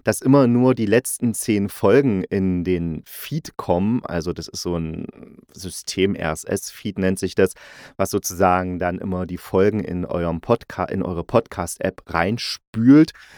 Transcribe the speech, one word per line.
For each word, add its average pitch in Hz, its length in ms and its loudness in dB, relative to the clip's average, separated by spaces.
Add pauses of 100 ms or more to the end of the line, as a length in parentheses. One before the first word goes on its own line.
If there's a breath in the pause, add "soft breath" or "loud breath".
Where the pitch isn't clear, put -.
dass - 180 0
immer 135 240 6
nur 123 300 4
die 117 100 -2
letzten 113 480 0
zehn 101 360 0
Folgen 110 540 4
in 92 400 0
den 85 440 -2
Feed - 500 -10
kommen. 101 480 0
Also 85 260 -4
das 85 160 -10
ist - 140 -12
so 87 160 -4
ein 80 300 -8 (440)
System, 95 600 -4
R 82 180 -4
S 80 120 -8
S-Feed - 560 -8
nennt 95 180 0
sich - 160 -6
das, 95 200 2 (440 loud breath)
was 95 140 -2
sozusagen 90 680 0
dann 90 220 -4
immer 92 260 -4
die 87 140 -8
Folgen 104 400 2
in 90 260 -4
eurem 85 340 -4
Podca-, - 500 -2
in 95 120 -4
eure 85 220 -6
Podcast-App - 840 -4
reinspült. 117 1040 2 (260 loud breath)